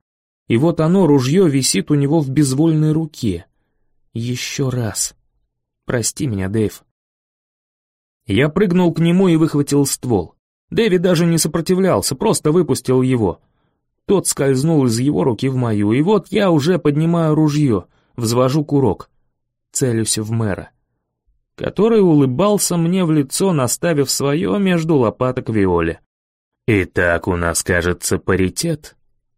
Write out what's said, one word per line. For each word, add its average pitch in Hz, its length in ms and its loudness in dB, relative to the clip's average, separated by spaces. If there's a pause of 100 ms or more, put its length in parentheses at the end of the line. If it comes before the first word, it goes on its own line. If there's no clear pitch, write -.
(480)
И 117 100 2
вот 156 240 0
оно, 175 260 2
ружьё, 143 400 4
висит 139 440 -2
у 147 40 2
него 143 240 2
в 139 100 -4
безвольной 151 640 2
руке. 127 540 -4 (680)
"Ещё 123 560 -6
раз. 120 460 -6 (680)
Прости 127 420 -4
меня, 98 220 -4
Дэйв". 107 340 -4 (1400)
Я 117 240 2
прыгнул 180 440 2
к 160 60 -6
нему 175 280 2
и 165 80 4
выхватил 143 500 0
ствол. 113 500 -4 (340)
Дэви 196 280 0
даже 175 280 2
не 170 120 2
сопротивлялся, 165 800 0
просто - 360 -2
выпустил 131 500 0
его. 117 400 -2 (640)
Тот 185 220 0
скользнул 139 580 0
из 113 140 0
его 147 240 0
руки 131 240 -2
в 131 80 -4
мою, 110 360 0
и 127 100 2
вот 196 280 0
я 202 220 0
уже 160 260 2
поднимаю 156 580 0
ружьё, 147 500 0 (300)
взвожу 127 500 0
курок, 131 440 -2 (640)
целюсь 113 460 -2
в 110 140 -6
мэра, 107 400 -4 (840)
который 220 460 0
улыбался 170 760 2
мне 175 280 0
в 156 60 -2
лицо, 160 420 0
наставив 143 560 -2
своё 151 480 -2
между 170 400 0
лопаток 127 520 -2
Виоле. 87 520 0 (640)
"Итак, 90 600 0
у 92 80 0
нас, 85 280 -2
кажется, 87 560 -2
паритет". 95 760 -4 (420)